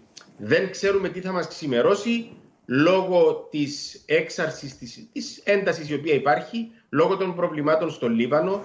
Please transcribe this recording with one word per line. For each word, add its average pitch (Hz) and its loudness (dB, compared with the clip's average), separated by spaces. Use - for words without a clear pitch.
Δεν 165 0
ξέρουμε 196 0
τι 175 -8
θα 185 -6
μας 165 -4
ξημερώσει 196 0
λόγω 170 2
της - -6
έξαρσης, 156 -2
της, - -18
της - -10
έντασης 180 0
η 151 -2
οποία 147 0
υπάρχει, - 0
λόγω 180 2
των 185 -2
προβλημάτων 156 0
στο 123 -4
Λίβανο, 143 0